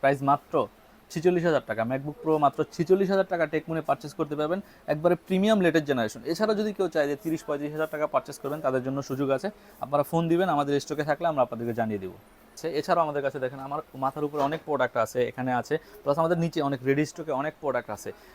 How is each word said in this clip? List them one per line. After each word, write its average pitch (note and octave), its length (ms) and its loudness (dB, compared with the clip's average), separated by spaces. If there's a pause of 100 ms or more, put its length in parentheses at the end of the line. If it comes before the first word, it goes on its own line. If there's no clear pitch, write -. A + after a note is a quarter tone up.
প্রাইস C#3 220 2
মাত্র C#3 460 2 (420)
ছিচল্লিশ F3 340 2
হাজার D#3+ 220 4
টাকা। A2 180 -4
MacBook C3+ 300 -4 (100)
Pro D#3 140 4
মাত্র D3 340 2
ছিচল্লিশ F#3 380 2
হাজার F#3+ 180 2
টাকা E3+ 180 4
টেকমোনে D#3 360 -2
পারচেজ C#3+ 320 -4
করতে D3 220 -2
পারবেন, D#3 240 0 (260)
একবারে D#3 280 2
প্রিমিয়াম G3 460 2
লেটেস্ট D#3+ 260 4
জেনারেশন। A#2 380 0
এছাড়া G#3 300 0
যদি G#3+ 180 0
কেউ F#3+ 160 0
চায় D#3 200 2
যে C#3+ 80 -2
তিরিশ D#3 280 -4
পঁয়ত্রিশ D3 280 -4
হাজার D#3 180 -2
টাকা D3+ 160 -2
পারচেজ C#3+ 320 -4
করবেন, D3 220 -6
তাদের C3 240 0
জন্য C3+ 180 -4
সুযোগ C3+ 280 -2
আছে। C#3 200 -2 (300)
আপনারা C#3+ 220 0
ফোন E3 260 0
দিবেন, F3 200 2
আমাদের C#3+ 320 2
স্টকে D3 240 -4
থাকলে D#3 240 0
আমরা D3 140 2
আপনাদেরকে A#2 320 -4
জানিয়ে A2 240 -2
দেবো। F#2 160 -10 (380)
আচ্ছা, - 160 -8
এছাড়াও E3 360 0
আমাদের C#3+ 180 -2
কাছে C#3 180 -4
দেখেন, B2+ 180 -4
আমার C#3 220 -8 (140)
মাথার C3+ 300 -4
উপরে D3 180 -2
অনেক D#3 220 0
প্রোডাক্ট C3 320 0
আছে, A#2+ 320 0
এখানে B2+ 260 -4
আছে, B2 240 -2 (240)
প্লাস C#3+ 160 2
আমাদের E3 200 2
নিচে E3 240 0
অনেক C#3 220 -2
রেডি C#3 220 2
স্টকে D#3 260 -8
অনেক C#3+ 280 -4
প্রোডাক্ট B2 300 -2
আছে। G2+ 220 -10 (220)